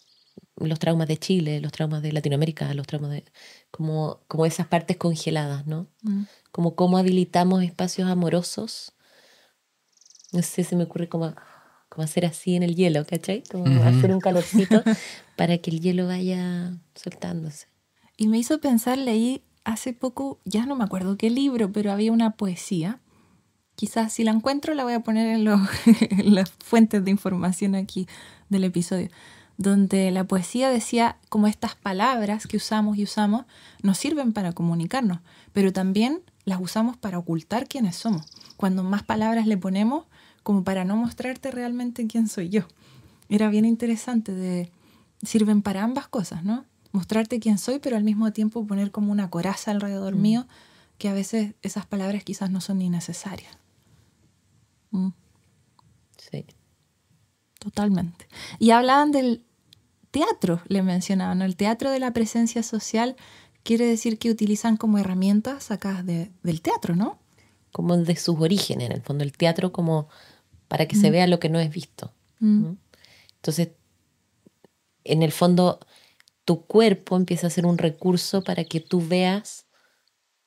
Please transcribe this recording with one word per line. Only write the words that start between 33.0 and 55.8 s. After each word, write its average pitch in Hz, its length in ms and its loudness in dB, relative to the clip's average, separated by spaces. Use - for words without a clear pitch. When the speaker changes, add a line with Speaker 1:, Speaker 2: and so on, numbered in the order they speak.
Speaker 2:
usamos 208 400 0
nos 190 160 2
sirven 277 360 -2
para 190 200 -4
comunicarnos, 170 680 -2
pero 190 220 2
también 208 480 0
las 185 160 -2
usamos 220 360 -2
para 185 200 -6
ocultar 170 500 -4
quiénes 214 280 -4
somos. 180 320 -4
Cuando 185 280 0
más 196 180 -2
palabras 220 460 0
le 214 100 2
ponemos, 202 480 -2
como 202 200 2
para 190 220 -2
no 196 100 -2
mostrarte 247 540 -6
realmente 240 560 -6
quién 220 220 0
soy 180 220 -6
yo. 208 180 0
Era 208 200 4
bien 214 160 4
interesante, 226 720 0
de, 180 360 -4
sirven 214 400 4
para 196 180 -4
ambas 247 260 -4
cosas, 269 360 -8
¿no? 226 220 -4
Mostrarte 220 460 -2
quién 214 180 2
soy, 262 220 -4
pero 269 160 -4
al 208 80 0
mismo 214 300 0
tiempo 214 340 -2
poner 202 240 -2
como 208 220 -2
una 202 160 -2
coraza 185 420 -4
alrededor 196 440 -4
Speaker 1:
Mm. - 60 0
Speaker 2:
mío, 220 260 2
que - 100 -6
a 196 60 -2
veces 208 480 -2
esas 196 240 -8
palabras 202 400 -6
quizás 202 260 -6
no 190 80 -2
son 190 200 -4
ni 185 100 0
necesarias. 175 680 -8
Mm. 185 200 -2